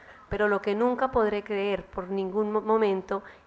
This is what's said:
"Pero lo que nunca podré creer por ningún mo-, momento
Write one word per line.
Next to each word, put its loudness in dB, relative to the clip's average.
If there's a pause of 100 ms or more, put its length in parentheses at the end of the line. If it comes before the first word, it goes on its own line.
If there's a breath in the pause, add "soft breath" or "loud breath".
(300 loud breath)
"Pero 2
lo 4
que -2
nunca 2
podré 2
creer -2 (140)
por -6
ningún -2
mo-, 0
momento 0 (240 loud breath)